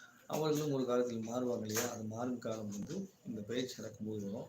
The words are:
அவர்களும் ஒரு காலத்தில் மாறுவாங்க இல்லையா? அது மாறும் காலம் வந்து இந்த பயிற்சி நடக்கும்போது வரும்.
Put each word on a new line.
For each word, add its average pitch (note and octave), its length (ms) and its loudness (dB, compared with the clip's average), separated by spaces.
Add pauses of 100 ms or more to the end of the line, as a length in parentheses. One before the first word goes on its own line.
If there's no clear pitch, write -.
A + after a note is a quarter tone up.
(280)
அவர்களும் D3+ 480 2
ஒரு C3 100 4
காலத்தில் A#2+ 420 4
மாறுவாங்க A#2+ 380 2
இல்லையா? A2 260 2
அது A2 160 -4
மாறும் A#2 360 -2
காலம் A2 280 -2
வந்து G2+ 240 -4 (300)
இந்த A2 160 -4
பயிற்சி B2 360 -2
நடக்கும்போது G#2+ 460 -6
வரும். G#2 260 -6